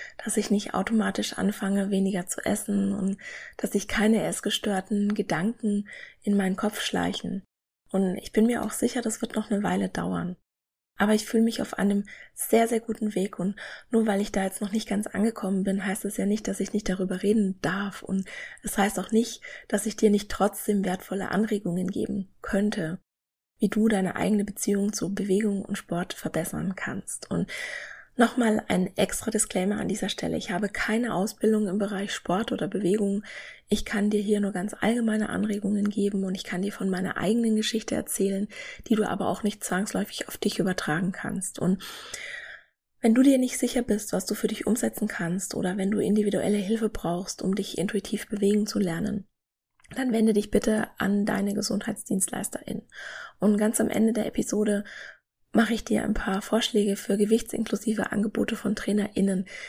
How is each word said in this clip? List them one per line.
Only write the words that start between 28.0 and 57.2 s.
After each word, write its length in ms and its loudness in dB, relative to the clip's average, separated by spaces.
nochmal 500 2
ein 300 0
extra 340 0
Disclaimer 480 0
an 80 -2
dieser 220 -2
Stelle. 280 -4
Ich 140 -6
habe 180 -2
keine 460 -2
Ausbildung 540 2
im 100 0
Bereich 340 -2
Sport 380 -2
oder 160 -2
Bewegung. 580 2
Ich 160 0
kann 260 0
dir 100 2
hier 200 2
nur 120 0
ganz 280 -4
allgemeine 480 2
Anregungen 600 0
geben 360 0
und 100 -2
ich 80 -8
kann 200 -4
dir 100 -2
von 160 -4
meiner 280 -2
eigenen 380 2
Geschichte 400 0
erzählen, 540 0
die 80 4
du 140 2
aber 200 -2
auch 160 -2
nicht 180 -2
zwangsläufig 640 -2
auf 100 -12
dich 220 0
übertragen 540 0
kannst. 480 -6
Und 220 2
wenn 140 6
du 80 6
dir 160 8
nicht 200 0
sicher 240 0
bist, 300 -2
was 140 -2
du 80 -2
für 140 -2
dich 180 -4
umsetzen 400 0
kannst 480 -2
oder 220 -2
wenn 160 0
du 80 0
individuelle 580 2
Hilfe 300 0
brauchst, 540 -4
um 120 0
dich 240 -4
intuitiv 500 -2
bewegen 380 2
zu 140 -2
lernen, 480 -2
dann 180 0
wende 200 6
dich 180 2
bitte 380 2
an 260 2
deine 300 0
GesundheitsdienstleisterInnen. 1300 -4
Und 180 4
ganz 240 2
am 80 4
Ende 240 4
der 140 0
Episode 580 0
mache 200 6
ich 100 -2
dir 220 0
ein 80 0
paar 300 0
Vorschläge 540 2
für 200 0
gewichtsinklusive 960 0